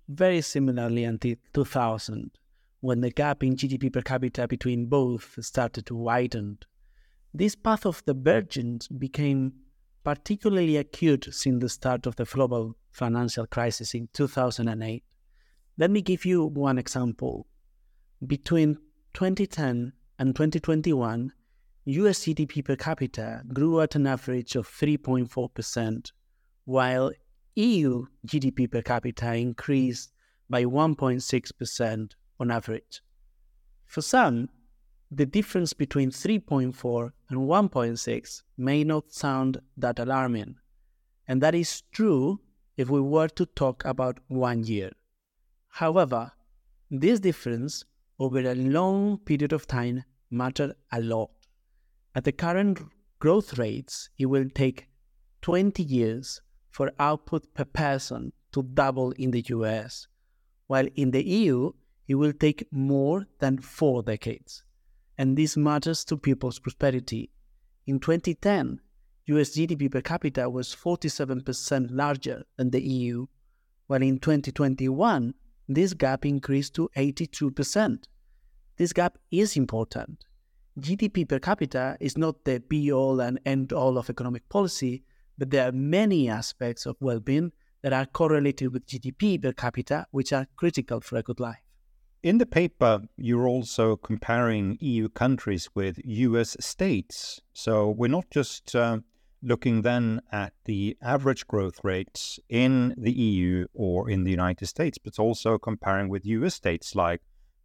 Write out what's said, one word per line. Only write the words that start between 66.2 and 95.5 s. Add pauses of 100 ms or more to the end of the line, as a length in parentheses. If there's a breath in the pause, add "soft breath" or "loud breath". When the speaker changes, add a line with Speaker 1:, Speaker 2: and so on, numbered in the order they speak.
Speaker 1:
prosperity. (580)
In
twenty
ten, (480)
U
S
G
D
P
per
capita
was
forty-seven
percent
larger (140)
than
the
E (100)
U, (600)
while
in
twenty
twenty-one, (320)
this
gap
increased
to
eighty-two
percent. (720)
This
gap (140)
is
important. (560)
G
D
P
per
capita
is
not
the
be-all
and
end-all
of
economic
policy, (340)
but
there
are
many
aspects
of
well-being (300)
that
are
correlated
with
G
D
P
per
capita,
which
are (100)
critical
for
a
good
life. (600)
Speaker 2:
In
the
paper, (160)
you're
also
comparing
E
U
countries